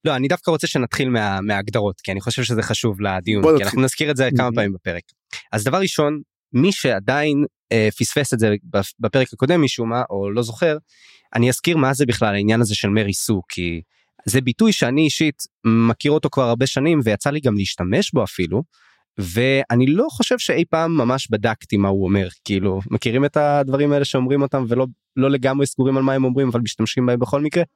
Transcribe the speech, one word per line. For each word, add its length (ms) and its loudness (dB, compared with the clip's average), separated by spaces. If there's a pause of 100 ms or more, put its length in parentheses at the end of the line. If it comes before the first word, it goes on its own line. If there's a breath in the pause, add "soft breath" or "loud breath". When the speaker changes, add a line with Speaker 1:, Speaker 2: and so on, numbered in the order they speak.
Speaker 1:
לא, 120 0
אני 120 -2
דווקא 220 -2
רוצה 160 0
שנתחיל 420 -2
מה-, 320 0
מההגדרות, 600 -2
כי 120 -8
אני 80 -4
חושב 220 -4
שזה 200 0
חשוב 380 -2
לדיון, 420 0
Speaker 2:
בוא 80 6
Speaker 1:
כי 40 6
Speaker 2:
נתחיל. 120 2
Speaker 1:
אנחנו 160 0
נזכיר 280 0
את 60 0
זה 200 2
כמה 80 4
Speaker 2:
מהמם. 100 -2
Speaker 1:
פעמים 180 0
בפרק. 300 -8 (500 loud breath)
אז 120 -2
דבר 140 0
ראשון, 420 0 (320)
מי 200 4
שעדיין, 720 0 (280)
אה, 160 4 (100)
פספס 360 0
את 40 -2
זה 160 4 (100)
בפ-, 360 -4
בפרק 320 0
הקודם 300 2
משום 260 -2
מה, 220 -2
או 200 -4
לא 120 -2
זוכר, 340 -2 (580 soft breath)
אני 140 4
אזכיר 280 0
מה 180 2
זה 120 0
בכלל 280 0
העניין 260 2
הזה 140 0
של 140 -2
מרי 240 0
סו, 360 -2
כי 320 -6 (440)
זה 160 0
ביטוי 320 2
שאני 300 0
אישית 400 0 (220)
מכיר 480 2
אותו 180 0
כבר 120 0
הרבה 240 2
שנים, 380 0
ויצא 260 0
לי 100 -4
גם 160 2
להשתמש 560 -2
בו 120 2
אפילו, 380 -4 (560 soft breath)
ואני 680 0
לא 240 2
חושב 280 -2
שאי 260 -2
פעם 320 0
ממש 340 0
בדקתי 460 -2
מה 120 2
הוא 160 0
אומר, 240 0 (160)
כאילו, 360 0 (100)
מכירים 340 0
את 120 -2
הדברים 560 2
האלה 120 2
שאומרים 380 0
אותם, 260 -2
ולא, 180 0 (300)
לא 140 2
לגמרי 360 0
סגורים 300 0
על 60 2
מה 100 0
הם 120 0
אומרים, 240 0
אבל 120 -2
משתמשים 460 -2
בהם 120 2
בכל 220 -2
מקרה? 220 0 (140)